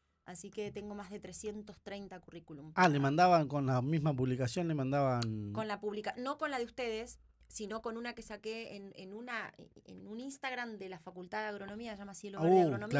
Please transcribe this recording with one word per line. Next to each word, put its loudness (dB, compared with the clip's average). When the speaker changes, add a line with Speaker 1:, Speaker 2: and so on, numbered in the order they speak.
Speaker 1:
Así -10
que -6
tengo -8
más -10
de -10
trescientos -8
treinta -10
currículum -14
Speaker 2:
Ah, 10
le 6
Speaker 1:
para 4
Speaker 2:
mandaban 8
con 0
la 4
misma 2
publicación, 2
le 2
mandaban 2
Speaker 1:
Con -2
la -4
publica-, -4
no -4
con -2
la -2
de -2
ustedes, -6
sino -6
con -4
una -6
que -14
saqué -8
en, -12
en -12
una, -8
en -16
un -10
Instagram -6
de -8
la -10
Facultad -8
de -4
Agronomía, -8
se -12
llama -12
Cielo -8
Verde 8
Speaker 2:
Uh, 10
Speaker 1:
Agronomía, 2